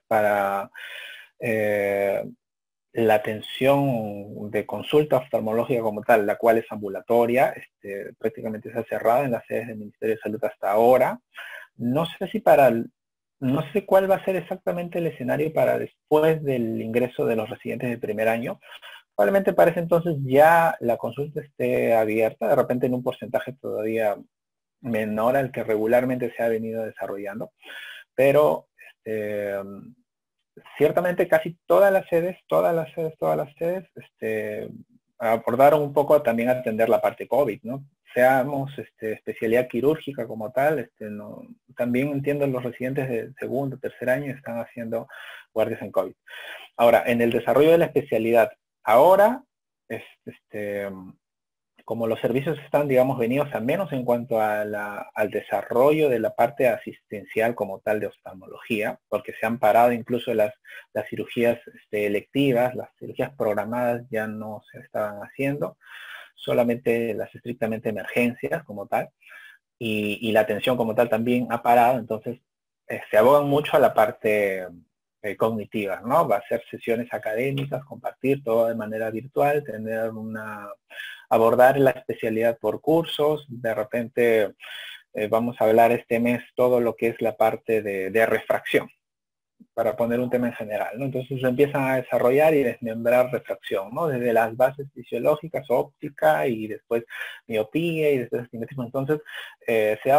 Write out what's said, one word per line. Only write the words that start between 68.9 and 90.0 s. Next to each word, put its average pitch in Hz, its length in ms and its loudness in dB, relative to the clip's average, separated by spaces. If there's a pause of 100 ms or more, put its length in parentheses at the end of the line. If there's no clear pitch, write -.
y, 104 440 -4
y 110 100 -2
la 110 100 6
atención 110 360 0
como 113 180 -2
tal 117 140 2
también 120 400 0
ha 117 120 -4
parado, 120 360 4
entonces, 110 420 -8 (480)
eh, 110 220 -8
se 123 80 2
abogan 143 320 6
mucho 147 260 0
a 151 40 6
la 117 140 6
parte, 104 760 0 (560)
eh, 98 120 -8
cognitiva, 104 680 -2
¿no? 147 240 2
Va 104 100 2
a - 100 -8
ser 117 220 -4
sesiones 117 440 -6
académicas, 135 720 -6
compartir 131 580 -4
todo 113 240 2
de 117 60 -2
manera 110 380 -6
virtual, 143 520 -2
tener 110 460 -6
una, 110 580 -12 (640)
abordar 123 500 6
la 131 120 6
especialidad 117 640 -2
por 107 240 -4
cursos, 151 640 0
de 120 280 -6
repente, 113 800 0 (580)
eh, 107 140 -4
vamos 117 320 0
a 110 60 2
hablar 113 260 6
este 120 280 -2
mes 120 220 0 (140)
todo 123 260 2
lo 113 140 -2
que 117 140 0
es 117 120 -6
la 113 160 -2
parte 110 460 0
de, 98 260 -4
de 110 160 4
refracción, - 640 0 (840)
para 113 200 0
poner 120 240 0